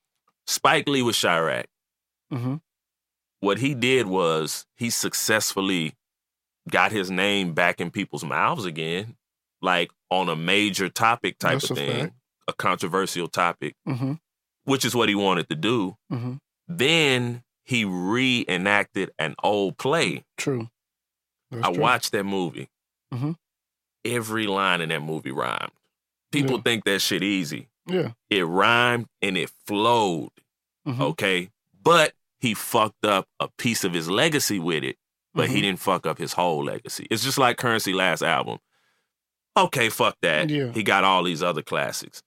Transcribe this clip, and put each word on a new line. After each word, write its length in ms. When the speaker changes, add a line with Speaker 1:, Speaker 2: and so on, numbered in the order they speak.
Speaker 1:
Spike 420
Lee 140
with 140
Chiraq, 480
Speaker 2:
Mm-hmm. 240
Speaker 1:
what 180
he 160
did 320
was 600
he 120
successfully 1040
got 220
his 180
name 420
back 280
in 100
people's 340
mouths 400
again, 520
like, 300
on 180
a 80
major 520
topic 520
type 200
Speaker 2:
That's 100
Speaker 1:
of 80
Speaker 2:
a 20
Speaker 1:
thing, 220
Speaker 2:
fact. 120
Speaker 1:
a 60
controversial 720
topic, 480
Speaker 2:
Mm-hmm. 240
Speaker 1:
which 220
is 100
what 140
he 80
wanted 320
to 80
do. 400
Speaker 2:
Mm-hmm. 220
Speaker 1:
Then 720
he 200
reenacted 1300
an 240
old 360
play. 440
Speaker 2:
True. 320
That's 160
Speaker 1:
I 60
Speaker 2:
true. 100
Speaker 1:
watched 300
that 120
movie. 440
Speaker 2:
Mm-hmm. 200
Speaker 1:
Every 420
line 360
in 80
that 100
movie 300
rhymed. 400
People 260
Speaker 2:
Yeah. 60
Speaker 1:
think 220
that 160
shit 220
easy. 460
Speaker 2:
Yeah. 240
Speaker 1:
It 140
rhymed 640
and 160
it 120
flowed, 640
Speaker 2:
Mm-hmm. 160
Speaker 1:
okay? 480
But 300
he 140
fucked 540
up 200
a 160
piece 280
of 100
his 160
legacy 480
with 260
it, 140
but 160
he 60
Speaker 2:
Mm-hmm. 80
Speaker 1:
didn't 180
fuck 260
up 120
his 160
whole 300
legacy. 460
It's 140
just 140
like 180
Currency 380
last 280
album. 360
Okay, 320
fuck 320
that. 300
Speaker 2:
Yeah. 220
Speaker 1:
He 100
got 220
all 180
these 200
other 200
classics. 640